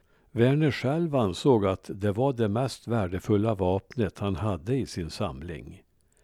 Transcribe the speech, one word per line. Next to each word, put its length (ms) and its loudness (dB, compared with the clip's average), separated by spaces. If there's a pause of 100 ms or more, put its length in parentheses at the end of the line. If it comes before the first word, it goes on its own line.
(300)
Werner 400 4
själv 460 -2
ansåg 500 4
att 280 -2
det 180 0
var 200 0
det 160 0
mest 400 -4
värdefulla 680 2
vapnet 640 -2
han 180 -2
hade 400 -4
i 100 -2
sin 240 -6
samling. 720 -10 (420)